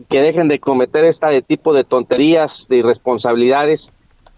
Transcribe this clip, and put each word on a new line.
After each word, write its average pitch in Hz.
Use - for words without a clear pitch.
que 135
dejen 160
de 147
cometer 135
este 156
tipo 156
de 131
tonterías, 143
de 127
irresponsabilidades 123